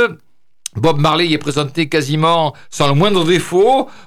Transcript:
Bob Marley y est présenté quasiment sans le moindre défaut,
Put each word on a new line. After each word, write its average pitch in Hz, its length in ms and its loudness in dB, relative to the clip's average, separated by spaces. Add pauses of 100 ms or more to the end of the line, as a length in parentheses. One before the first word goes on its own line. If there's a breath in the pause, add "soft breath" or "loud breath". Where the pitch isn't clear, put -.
(760)
Bob 147 240 0
Marley 160 280 0
y 156 60 -2
est 147 60 0
présenté 147 500 -4
quasiment 156 640 0 (160 loud breath)
sans 147 180 -2
le 139 60 2
moindre 180 320 2
défaut, 190 640 2 (200 loud breath)